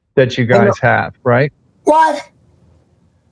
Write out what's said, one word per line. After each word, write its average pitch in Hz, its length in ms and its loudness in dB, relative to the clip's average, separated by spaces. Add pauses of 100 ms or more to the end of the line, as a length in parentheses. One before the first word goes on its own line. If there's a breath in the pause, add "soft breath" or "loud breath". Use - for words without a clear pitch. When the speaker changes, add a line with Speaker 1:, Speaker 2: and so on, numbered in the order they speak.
(160)
Speaker 1:
that 131 220 0
you 123 80 -2
Speaker 2:
I - 20 -8
know. 117 180 2
Speaker 1:
guys - 160 0
have, 110 320 -2 (100)
right? 127 280 0 (320)
Speaker 2:
What? 302 440 0 (1040)